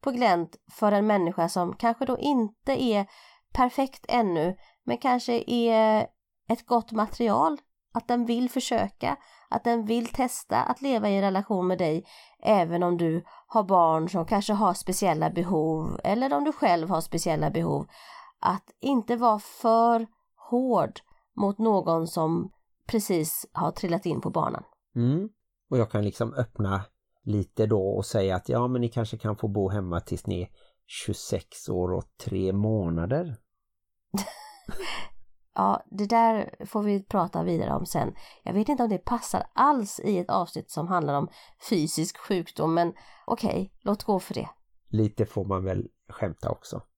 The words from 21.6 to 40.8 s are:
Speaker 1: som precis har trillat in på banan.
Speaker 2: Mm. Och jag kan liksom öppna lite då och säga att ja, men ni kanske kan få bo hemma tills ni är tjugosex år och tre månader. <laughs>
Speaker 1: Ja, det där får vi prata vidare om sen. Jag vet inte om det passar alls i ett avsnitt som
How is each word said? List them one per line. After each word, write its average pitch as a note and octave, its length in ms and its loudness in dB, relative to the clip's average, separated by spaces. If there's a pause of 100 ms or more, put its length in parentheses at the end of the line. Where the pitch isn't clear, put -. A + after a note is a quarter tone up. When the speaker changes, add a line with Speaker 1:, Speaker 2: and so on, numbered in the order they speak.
Speaker 1:
som E3 460 -2 (340)
precis F3+ 680 -2
har D#3+ 180 -2
trillat E3+ 360 -4
in D#3 140 -2
på - 100 -6
banan. - 340 -4 (320)
Speaker 2:
Mm. C#3+ 320 2 (420)
Och C3+ 80 2
jag A2 120 2
kan G#2 140 0
liksom A2+ 300 -2
öppna G2 500 -2 (400)
lite G#2 420 0
då G2+ 220 2
och G2+ 180 -2
säga F#2+ 300 0
att - 120 -6
ja, A#2+ 200 2
men B2+ 120 0
ni A#2+ 80 0
kanske A2+ 300 -4
kan G#2+ 180 -4
få A2+ 120 -4
bo G2+ 200 0
hemma F#2 320 -2
tills - 260 -8
ni F#2 160 -4
är F2+ 60 -8 (380)
tjugosex - 840 -8
år F2+ 240 -2
och F2+ 120 -4 (200)
tre F#2+ 280 -2
månader. G#2 840 0 (760)
<laughs> - 140 -4 (1300)
Speaker 1:
Ja, G3 360 2
det G3+ 160 -4
där A3+ 480 2 (120)
får G#3 160 -4
vi G3+ 200 0
prata E3+ 400 -2
vidare E3+ 320 0
om - 120 -4
sen. - 280 -2 (280)
Jag - 100 -6
vet G#3 160 0
inte C4+ 140 0
om A#3 60 2
det F#3+ 100 0
passar - 440 -4 (120)
alls C4 500 2
i G3 140 2
ett F3 120 -4
avsnitt - 400 -2
som D#3+ 180 -4